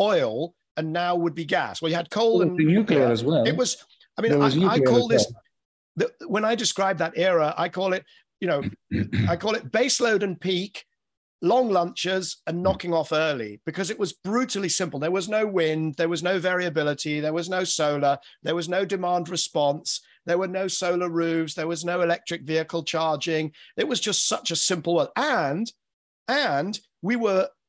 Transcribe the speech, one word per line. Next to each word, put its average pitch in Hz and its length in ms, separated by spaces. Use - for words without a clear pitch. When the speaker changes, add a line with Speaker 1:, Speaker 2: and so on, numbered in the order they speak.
Speaker 1:
oil 165 540
and 160 160
now 175 240
would 170 180
be 165 100
gas. 156 380
Well, 160 80
you 165 60
had 175 140
coal 220 280
Speaker 2:
There 175 100
was - 100
Speaker 1:
and 156 100
Speaker 2:
the 165 40
nuclear 180 380
as 113 140
well. 143 220
Speaker 1:
It 147 100
was, - 280
I - 60
mean, 226 80
Speaker 2:
There 147 80
was 139 180
Speaker 1:
I, 160 40
I - 20
Speaker 2:
nuclear 135 80
Speaker 1:
call 127 260
Speaker 2:
as 117 140
Speaker 1:
this, - 60
Speaker 2:
well. - 140
Speaker 1:
the, 339 80
when 214 160
I 226 100
describe 196 440
that 165 180
era, 170 400
I 175 120
call 185 240
it, 190 120
you 190 80
know, 143 140
Speaker 2:
<clears throat> - 380
Speaker 1:
I 175 80
call 208 180
it 233 160
baseload 226 520
and 190 180
peak, 185 440
long 233 280
lunches 175 760
and 175 120
Speaker 2:
Hmm. 175 40
Speaker 1:
knocking 185 320
off 160 180
early, 139 540
because 175 240
it 214 80
was 196 140
brutally 202 560
simple. 151 320
There 156 100
was 185 180
no 214 180
wind, 160 500
there 165 120
was 165 140
no 185 160
variability, 156 840
there 151 140
was 170 140
no 185 160
solar, 147 540
there 151 140
was 165 120
no 185 160
demand 180 440
response, 151 720
there 175 120
were 190 100
no 190 200
solar 180 420
roofs, 165 440
there 160 140
was 170 160
no 175 180
electric 170 400
vehicle 160 420
charging. 156 680
It - 120
was 254 120
just - 280
such - 220
a 165 60
simple 170 380
world. 147 220
And, 214 540
and 208 500
we 214 140
were 196 320